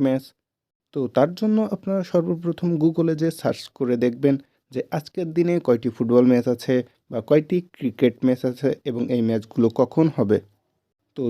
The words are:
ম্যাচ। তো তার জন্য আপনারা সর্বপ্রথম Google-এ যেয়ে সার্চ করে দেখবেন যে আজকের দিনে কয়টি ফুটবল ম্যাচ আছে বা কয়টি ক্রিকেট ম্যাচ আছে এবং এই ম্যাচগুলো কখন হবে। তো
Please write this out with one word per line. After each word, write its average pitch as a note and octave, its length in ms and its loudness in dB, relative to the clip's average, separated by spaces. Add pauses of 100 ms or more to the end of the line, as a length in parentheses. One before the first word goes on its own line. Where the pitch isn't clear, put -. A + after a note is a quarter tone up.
ম্যাচ। C3+ 200 0 (720)
তো D3 140 -6
তার C3+ 260 2
জন্য G#3+ 240 0 (160)
আপনারা G3 280 -4
সর্বপ্রথম E3+ 680 -2 (140)
Google-এ E3 380 2
যেয়ে D#3+ 200 -2
সার্চ B2 220 -4 (160)
করে B2 180 0
দেখবেন B2 380 2 (380)
যে C3 80 -6 (100)
আজকের E3+ 360 -6 (100)
দিনে F3 180 0 (120)
কয়টি A#2+ 220 2
ফুটবল A#2+ 380 2
ম্যাচ B2 220 4
আছে B2 260 -2 (360)
বা B2 100 -6
কয়টি D3+ 380 2 (180)
ক্রিকেট B2 380 0 (100)
ম্যাচ B2+ 200 0
আছে B2+ 240 -4 (160)
এবং A#2 180 -6 (120)
এই A#2+ 80 0
ম্যাচগুলো A2+ 460 0 (120)
কখন D#3+ 360 2
হবে। G#2 220 2 (800)
তো C3+ 140 -6